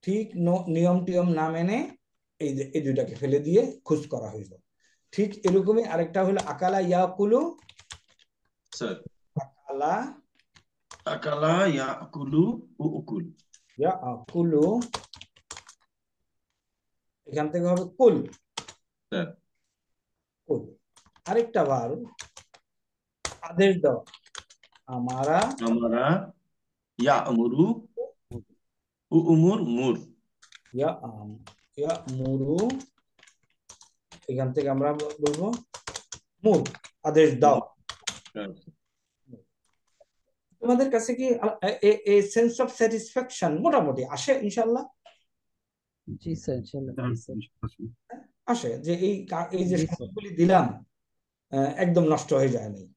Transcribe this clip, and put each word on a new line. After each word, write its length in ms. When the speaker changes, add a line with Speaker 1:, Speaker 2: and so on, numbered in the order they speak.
Speaker 1:
ঠিক 340
ন-, 320
নিয়ম 380
টিয়ম 240
না 200
মেনে 480
এই 180
যে, 60
এই 180
দুইটাকে 340
ফেলে 240
দিয়ে 460
খুজ 220
করা 240
হইল। 200
ঠিক 340
এরকমই 380
আরেকটা 420
হলো 200
আকালা 340
ইয়াকুলু। 800
Speaker 2:
স্যার। 240
Speaker 1:
আকালা। 520
Speaker 2:
Akala 600
ইয়াকুলু 800
উ 80
ukul। 460
Speaker 1:
ইয়াকুলু। 1040
এখান 240
থেকে 160
হবে 200
কুল। 300
Speaker 2:
স্যার। 160
Speaker 1:
কুল। 280
আরেকটা 380
ভার্ব, 400
আদেশ 400
দেওয়া। 220
আমারা। 520
Speaker 2:
আমারা 960
ইয়ামুরু 680
উ 80
উমুর 420
মুর। 380
Speaker 1:
ইয়া 160
আম-, 360
ইয়ামুরু। 920
এখান 260
থেকে 160
আমরা 240
ব-, 280
বলবো 300
মুর, 240
আদেশ 360
দাও। 200
Speaker 2:
হ্যাঁ। 140
Speaker 1:
তোমাদের 300
কাছে 240
কি 200
আ-, 260
এ, 100
এ, 100
এ 160
sense 380
of 100
satisfaction 800
মোটামুটি 460
আসে 340
ইনশাআল্লাহ? 440
Speaker 3:
জি 280
স্যার, 220
ইনশাআল্লাহ, 380
Speaker 4:
হ্যাঁ, 200
Speaker 3:
জি 60
স্যার। 160
Speaker 4:
আসে। 220
Speaker 1:
আসে 320
যে 180
এই 300
কা-, 260
এই 160
যে 100
Speaker 3:
জি 80
স্যার। 120
Speaker 1:
শব্দগুলি 320
দিলাম, 560
আহ, 240
একদম 280
নষ্ট 300
হয়ে 160
যায় 200
নাই। 280